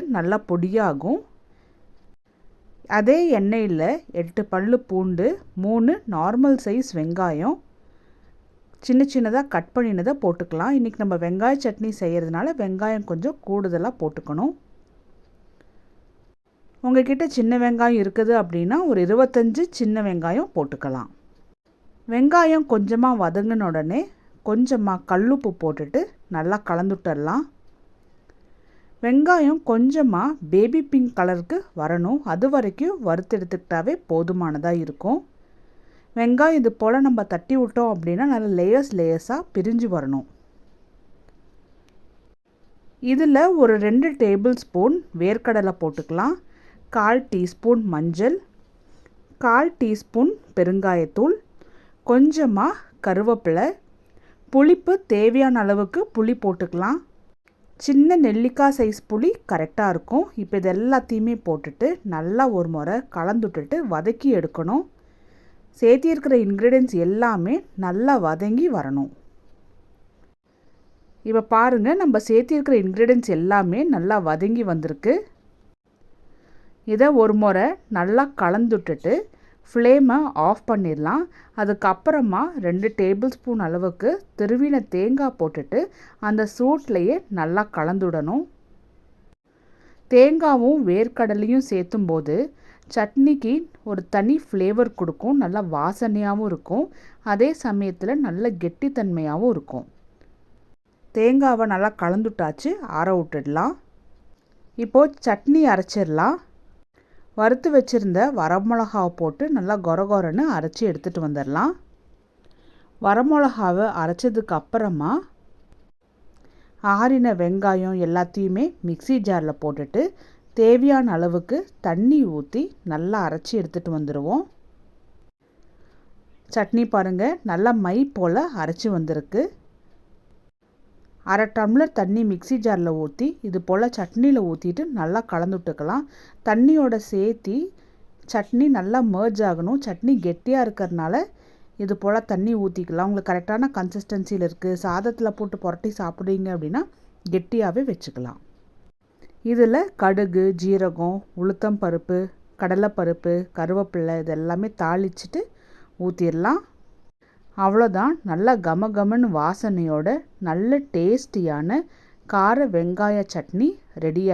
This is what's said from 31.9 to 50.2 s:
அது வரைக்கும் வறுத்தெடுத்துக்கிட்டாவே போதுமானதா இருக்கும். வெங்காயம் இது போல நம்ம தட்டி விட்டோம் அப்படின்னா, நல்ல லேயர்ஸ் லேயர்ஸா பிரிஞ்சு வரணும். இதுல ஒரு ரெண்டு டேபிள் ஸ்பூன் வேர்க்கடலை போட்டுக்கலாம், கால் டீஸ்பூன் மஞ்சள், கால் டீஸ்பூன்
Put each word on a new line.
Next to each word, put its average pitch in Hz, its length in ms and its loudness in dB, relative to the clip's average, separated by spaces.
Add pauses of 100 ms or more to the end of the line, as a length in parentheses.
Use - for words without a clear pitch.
அது 240 200 0
வரைக்கும் 269 400 -2 (140)
வறுத்தெடுத்துக்கிட்டாவே 185 840 -4 (160)
போதுமானதா 170 640 -2 (120)
இருக்கும். 202 340 -4 (1000)
வெங்காயம் 262 420 4
இது 226 100 2 (120)
போல 226 240 2
நம்ம 240 160 2 (100)
தட்டி 185 260 -2
விட்டோம் 240 340 0
அப்படின்னா, 175 400 -2
நல்ல 220 160 -2 (120)
லேயர்ஸ் 254 300 2 (100)
லேயர்ஸா 165 360 -2 (200)
பிரிஞ்சு 226 380 -2
வரணும். 135 320 -4 (2750)
இதுல 285 320 4 (180)
ஒரு 226 120 8 (100)
ரெண்டு 240 240 4 (160)
டேபிள் 208 400 4
ஸ்பூன் 226 320 0 (260)
வேர்க்கடலை 208 600 0
போட்டுக்கலாம், 170 540 -4 (640)
கால் 226 260 2 (100)
டீஸ்பூன் 220 500 0 (100)
மஞ்சள், 170 440 0 (1080)
கால் 262 260 4 (120)
டீஸ்பூன் 226 500 0 (240)